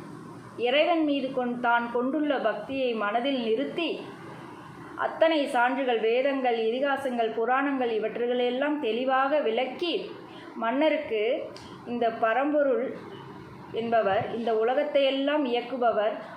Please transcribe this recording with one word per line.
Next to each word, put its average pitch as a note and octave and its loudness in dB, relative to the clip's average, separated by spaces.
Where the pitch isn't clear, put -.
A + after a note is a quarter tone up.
இறைவன் D4+ 4
மீது C#4 2
கொண்-, B3 -2
தான் A#3 2
கொண்டுள்ள C4+ 0
பக்தியை A#3+ -2
மனதில் A#3 0
நிறுத்தி, C4 0
அத்தனை D#4+ 2
சான்றுகள், B3 2
வேதங்கள், B3 2
இதிகாசங்கள், B3 0
புராணங்கள் B3 0
இவற்றுகளையெல்லாம் B3 0
தெளிவாக C4 2
விளக்கி, B3+ -2
மன்னருக்கு B3+ 0
இந்த A#3 0
பரம்பொருள் B3+ 2
என்பவர், A3+ 2
இந்த A#3 0
உலகத்தையெல்லாம் C#4 2
இயக்குபவர், A#3+ 2